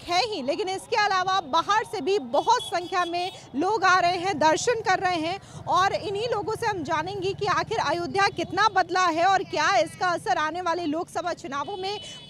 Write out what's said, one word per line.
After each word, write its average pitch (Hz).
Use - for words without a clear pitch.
हैं 403
ही, 320
लेकिन 285
इसके 381
अलावा 381
बाहर 339
से 415
भी 370
बहुत 294
संख्या 359
में 349
लोग 370
आ 370
रहे 349
हैं, 349
दर्शन 349
कर 381
रहे 370
हैं। 339
और 359
इन्हीं 403
लोगों 427
से 466
हम 403
जानेंगे 349
कि 392
आखिर 349
अयोध्या 349
कितना 370
बदला 370
है 339
और 381
क्या 320
इसका 330
असर 359
आने 320
वाले 349
लोकसभा 330
चुनावों 294
में 381